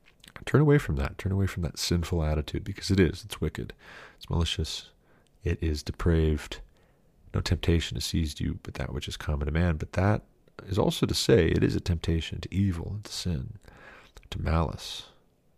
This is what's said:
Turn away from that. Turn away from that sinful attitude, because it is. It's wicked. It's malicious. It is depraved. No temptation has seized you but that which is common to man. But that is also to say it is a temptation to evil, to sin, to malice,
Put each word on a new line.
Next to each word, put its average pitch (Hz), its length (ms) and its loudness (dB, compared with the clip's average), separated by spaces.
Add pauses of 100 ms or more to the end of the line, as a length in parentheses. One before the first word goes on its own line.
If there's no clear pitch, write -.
(460)
Turn - 140 4
away 147 180 6
from 85 180 -2
that. - 220 -2
Turn 95 140 -2
away 98 140 2
from 90 180 -4
that - 140 -4
sinful 85 440 0
attitude, 76 420 0
because - 260 -6
it 98 100 6
is. - 240 4
It's - 160 -12
wicked. 76 320 -4 (440)
It's - 140 -12
malicious. 85 600 -2 (520)
It 85 180 0
is 76 220 0
depraved. 80 800 2 (720)
No 98 60 0
temptation 85 560 2
has - 80 -4
seized 80 340 -2
you - 240 -4
but - 120 -12
that 64 180 -6
which 67 160 -6
is - 80 -10
common 71 300 -4
to 73 60 -2
man. 82 240 2
But - 180 -8
that 98 280 2 (440)
is 98 120 -2
also 165 280 2
to - 80 0
say 95 340 6
it 82 160 2
is - 100 2
a 82 60 -2
temptation 82 600 -2
to - 140 -8
evil, 92 480 -2
to - 100 -16
sin, 82 420 -6 (760)
to - 100 -6
malice, 80 680 -2 (520)